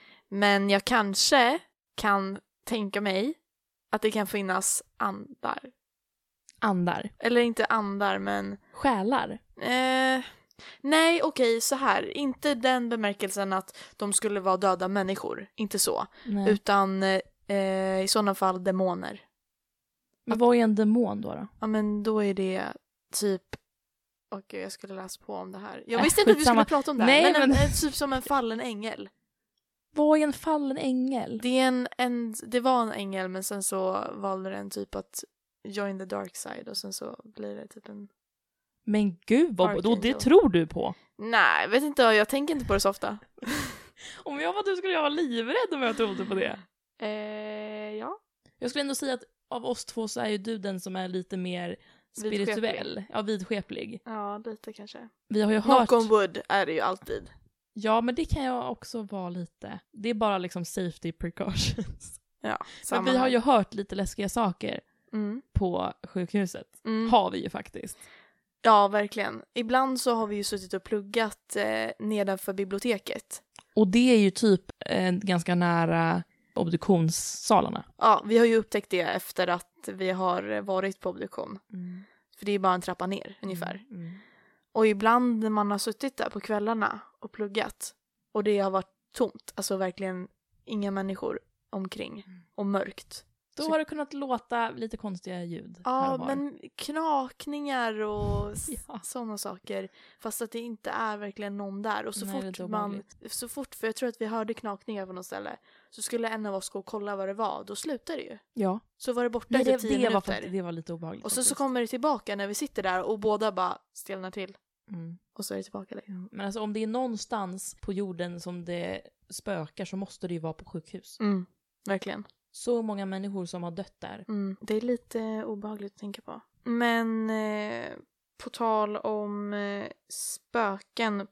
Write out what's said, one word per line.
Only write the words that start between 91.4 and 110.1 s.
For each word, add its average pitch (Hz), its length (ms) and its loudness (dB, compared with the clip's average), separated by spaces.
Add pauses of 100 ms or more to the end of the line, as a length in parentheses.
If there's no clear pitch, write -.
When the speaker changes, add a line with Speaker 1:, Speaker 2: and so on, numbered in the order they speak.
Speaker 1:
omkring 196 560 -10
Speaker 2:
Mm. 185 140 -20 (140)
Speaker 1:
och 202 120 -4
mörkt. - 580 -4 (320)
Speaker 2:
Då 285 80 -4
Speaker 1:
Så 320 60 0
Speaker 2:
har 320 80 2
det 311 60 0
kunnat 302 280 -6
låta 247 580 -2
lite 226 260 -8
konstiga 180 480 -8
ljud 170 400 -10
här 247 80 0
Speaker 1:
Ja, 269 200 2
Speaker 2:
och 262 60 -2
var. 254 80 -6
Speaker 1:
men 277 320 -4 (180)
knakningar 285 1200 -2
och 208 520 -2
s-, - 160 -8 (100)
Speaker 2:
<laughs> - 100 -16
Ja. 226 140 -12
Speaker 1:
såna 220 360 -8
saker. 190 500 -8 (320)
Fast 226 220 -6
att 226 80 -8
det 233 80 -8
inte 233 320 -10
är 220 260 -4
verkligen 202 400 -8
någon 196 260 -8
där. 214 240 -4
Och 208 80 -8
så 202 120 -8
Speaker 2:
Nej, 196 80 -8
det - 40 -4
är 190 40 -6
Speaker 1:
fort 185 160 -8
Speaker 2:
lite - 120 -8
Speaker 1:
man, 214 200 -2
Speaker 2:
obehagligt. - 420 -14
Speaker 1:
så - 160 -8
fort, - 260 -10
för - 120 -4
jag 220 100 -2
tror 254 120 -2
att 233 120 -8
vi 220 60 -4
hörde 220 280 -4
knakningar 202 520 -8
på 185 60 -12
något 180 140 -12
ställe, - 300 -10 (340)
så - 120 -14
skulle 226 260 -2
en 220 180 -6
av 196 80 -4
oss 190 140 -6
gå - 100 -8
och 190 80 -12
kolla 208 300 -6
vad 196 120 -4
det 196 60 -4
var. 208 300 -4
Då 202 120 -12
slutar 311 400 -6
det 254 60 -6
ju. 220 160 -14 (160)
Speaker 2:
Ja. 202 260 0 (160)
Speaker 1:
Så - 160 -4
var 240 120 0
det 240 60 0
borta 226 200 -6
Speaker 2:
Nej, 254 120 4
Speaker 1:
i - 20 2
typ 262 100 6
Speaker 2:
det, 247 60 0
Speaker 1:
tio 220 100 -2
Speaker 2:
det 269 140 2
var 226 60 4